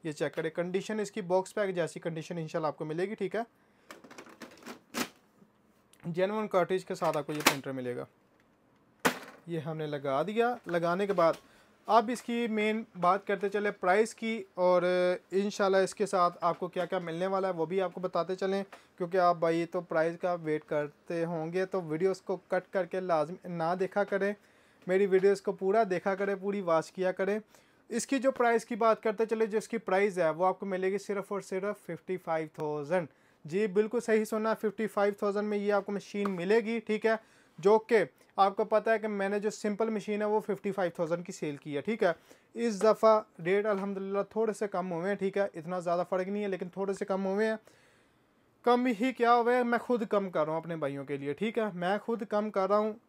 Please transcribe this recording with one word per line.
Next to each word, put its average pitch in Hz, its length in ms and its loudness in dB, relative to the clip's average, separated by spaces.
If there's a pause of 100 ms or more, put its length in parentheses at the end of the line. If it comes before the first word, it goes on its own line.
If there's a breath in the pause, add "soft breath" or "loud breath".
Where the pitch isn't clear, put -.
ये 160 80 -6
चेक 147 220 -4
करें, 160 180 -4
कंडीशन 190 480 -4
इसकी 202 240 -6
बॉक्स 185 280 0
पैक 196 220 -2
जैसी 170 260 -4
कंडीशन 165 380 -6
इंशाल्लाह 160 320 -2
आपको 156 140 -8
मिलेगी, 175 300 -4
ठीक 196 220 -4
है। 233 100 -4 (2500 soft breath)
जेन्युइन 190 440 0
कार्ट्रिज 180 360 2
के 190 100 -6
साथ 160 220 0
आपको 151 160 -4
ये 151 80 -4
प्रिंटर 139 320 0
मिलेगा। 127 340 -6 (1400)
ये 170 120 -4
हमने 156 260 -6
लगा 143 360 -2
दिया, 233 340 0 (120)
लगाने 175 380 0
के 196 80 -2
बाद 165 220 4 (520 soft breath)
अब 220 220 6
इसकी 233 380 -4
मेन 220 360 0 (140)
बात 180 260 2
करते 202 240 -2
चले 208 240 -2
प्राइस 202 420 2
की, 226 240 -4 (200)
और 180 260 4 (500)
इंशाल्लाह 196 480 2
इसके 185 240 -2
साथ 180 240 2 (140)
आपको 170 240 0
क्या-क्या 180 320 -4
मिलने 170 280 -4
वाला 190 200 0
है 180 60 -2
वो 160 120 -2
भी 185 140 -2
आपको 180 200 -4
बताते 175 360 -2
चलें, 196 280 -2 (340 loud breath)
क्योंकि 180 220 -2
आप 175 180 6
भाई 165 280 2
तो 180 160 -4
प्राइस 170 340 0
का 180 200 -2
वेट 156 280 -2
करते 151 600 -4
होंगे, 170 420 -2
तो 185 160 -4
वीडियोज़ 170 400 -2
को 190 140 -4 (140)
कट 185 220 0
करके 185 300 -2
लाजमी 175 480 -2
ना 170 260 0
देखा 196 300 0
करें, 196 280 0 (520 soft breath)
मेरी 190 200 4
वीडियोज़ 190 360 4
को 202 120 -2
पूरा 196 320 2
देखा 185 280 0
करें, 196 240 -2
पूरी 202 240 -4
वॉच 160 280 2
किया 185 220 -2
करें। 196 280 -2 (500 soft breath)
इसकी 240 280 0
जो 262 140 4
प्राइस 233 320 2
की 240 120 -6
बात 220 260 4
करते 220 240 0
चले, 220 200 0
जो 214 120 -2
इसकी 220 220 -4
प्राइस 190 380 2
है 165 140 4
वो 165 120 0
आपको 185 220 0
मिलेगी 190 340 -2
सिर्फ 196 320 -6
और 196 120 -4
सिर्फ 202 420 -6
फिफ्टी 175 320 -6
फ़ाइव 160 360 -4
थाउजेंड। 151 540 -2 (360 soft breath)
जी 190 260 0
बिल्कुल 220 320 0
सही 220 240 2
सुना, 220 300 0
फिफ्टी 214 320 -4
फ़ाइव 202 340 0
थाउजेंड 208 260 0
में 208 100 -2
ये 202 140 0
आपको 202 200 0
मशीन 202 400 -4
मिलेगी, 214 500 2
ठीक 214 240 -2
है, 220 120 2 (400 soft breath)
जो 196 240 6
कि 208 240 4 (320 soft breath)
आपको 202 280 4
पता 214 260 2
है 220 60 2
कि 214 120 -4
मैंने 196 300 -2
जो 208 100 -2
सिंपल 214 400 -2
मशीन 208 320 -4
है 214 60 0
वो 214 140 2
फिफ्टी 202 300 -4
फ़ाइव 180 260 -2
थाउजेंड 170 260 -2
की 190 80 -12
सेल 151 240 -6
की 147 180 -10
है, 139 80 -2
ठीक 220 220 -2
है। 170 100 4 (420 soft breath)
इस 226 260 -2
दफ़ा 220 340 6 (240)
रेट 196 260 0
अल्हम्दुलिल्लाह 196 600 -2
थोड़े 220 280 -2
से 214 140 -4
कम 185 200 -4
हुए 170 200 -2
हैं, 202 80 0
ठीक 196 220 -2
है, 196 180 2
इतना 175 240 -6
ज़्यादा 175 240 0
फ़र्क 185 240 -2
नहीं 208 140 -4
है, 208 60 -2
लेकिन 185 280 -4
थोड़े 196 180 -2
से 196 100 -4
कम 190 180 -2
हुए 196 240 0
हैं। 220 120 -2 (1040 soft breath)
कम 247 240 4
ही 247 260 0
क्या 233 180 4
हुए 240 220 6
हैं, 247 100 4
मैं 233 160 2
खुद 233 260 0
कम 196 240 0
कर 160 160 2
रहा 156 80 -2
हूँ 165 80 -2
अपने 165 160 -6
भाइयों 139 260 -4
के 143 140 -4
लिए, 139 160 -4
ठीक 220 240 -2
है, 214 180 -2
मैं 180 240 0
खुद 233 260 -6
कम 208 240 -2
कर 190 180 0
रहा 208 100 4
हूँ। 214 180 -2 (120)